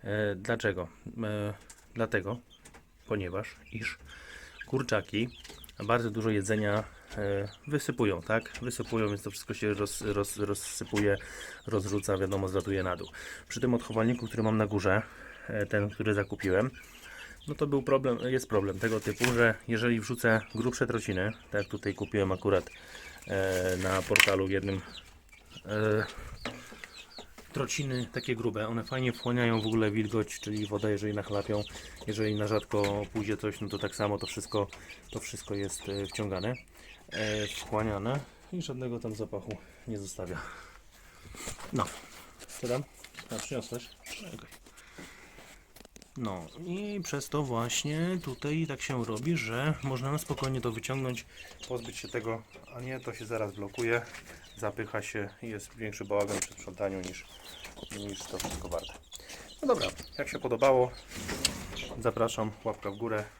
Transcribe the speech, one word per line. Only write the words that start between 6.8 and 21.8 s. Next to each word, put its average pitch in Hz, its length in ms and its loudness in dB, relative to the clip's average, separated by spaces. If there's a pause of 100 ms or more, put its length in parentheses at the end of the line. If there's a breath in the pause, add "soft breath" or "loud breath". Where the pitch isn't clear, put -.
e, 101 320 0 (180)
wysypują, 123 560 2
tak? 113 300 2 (100)
Wysypują, 117 460 0
więc 101 140 -2
to 104 80 -6
wszystko - 240 -6
się 104 200 2
roz-, 101 280 -2
roz-, 101 360 0
rozsypuje, 101 760 2 (500 loud breath)
rozrzuca, 101 520 2
wiadomo, 95 300 2
zlatuje 95 340 2
na 90 140 0
dół. - 120 -8 (400 loud breath)
Przy - 120 -4
tym 127 140 6
odchowalniku, 117 520 4
który 113 160 0
mam 110 140 6
na 107 100 6
górze, 101 360 6 (460 loud breath)
e, 104 180 0
ten, 104 240 2
który 104 240 2
zakupiłem, 101 560 4 (800 loud breath)
no 147 60 -4
to 151 120 2
był 139 160 2
problem, 131 400 4
jest 127 260 2
problem 98 300 4
tego 110 220 4
typu, 107 240 0
że 117 300 6 (140)
jeżeli 117 320 4
wrzucę 113 400 4 (140)
grubsze 127 320 2
trociny, 107 460 0 (180)
tak 104 120 2
jak - 80 -6
tutaj 101 240 -2